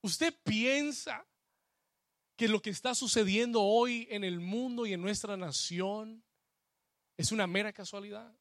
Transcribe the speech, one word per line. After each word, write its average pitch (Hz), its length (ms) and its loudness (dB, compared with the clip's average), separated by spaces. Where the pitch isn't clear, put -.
¿Usted 320 340 0
piensa 262 800 0
que 226 120 4
lo 214 140 2
que 214 80 -4
está 247 240 -2
sucediendo 226 680 4
hoy 233 480 4
en 208 140 -4
el 180 140 -2
mundo 233 480 -2
y 202 60 -2
en 175 100 -2
nuestra 202 340 -2
nación 190 880 -4
es - 160 0
una 214 140 2
mera 202 260 -2
casualidad? 208 680 -14